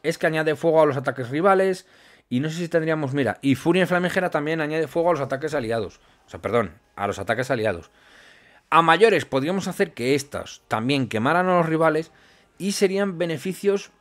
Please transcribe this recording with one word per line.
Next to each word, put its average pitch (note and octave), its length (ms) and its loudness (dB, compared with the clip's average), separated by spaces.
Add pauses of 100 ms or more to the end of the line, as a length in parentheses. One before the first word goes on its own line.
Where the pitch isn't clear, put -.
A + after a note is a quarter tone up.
es D#3+ 160 -2
que F3 80 0
añade D#3 300 0
fuego D#3+ 260 4
a D3+ 40 6
los C3+ 100 0
ataques C3 340 -6
rivales, F#3+ 560 2 (420)
y F3+ 120 0
no D#3 80 -4
sé D#3+ 80 -6
si E3+ 120 -6
tendríamos, D#3+ 440 -2
mira, C3 280 0
y C3+ 140 2
furia E3+ 320 2
flamígera F3+ 440 0
también D#3 300 -2
añade D3+ 280 -2
fuego F3 220 0
a - 20 2
los C#3+ 80 0
ataques C#3 340 -4
aliados, A2+ 460 -4 (260)
o - 40 -20
sea, F2 100 -16
perdón, G2+ 320 -2 (240)
a G2+ 100 -4
los G2 140 -4
ataques A#2 320 -4
aliados. G#2 400 -4 (800)
A D#3+ 120 6
mayores E3 420 4
podríamos E3 440 -2
hacer E3 260 -2
que C3 220 0
estas - 500 -8
también B2 420 0
quemaran D#3 400 2
a F3+ 100 4
los E3 80 2
rivales, D#3+ 440 0 (480)
y G3 140 -4
serían G3 440 0
beneficios F3+ 840 -4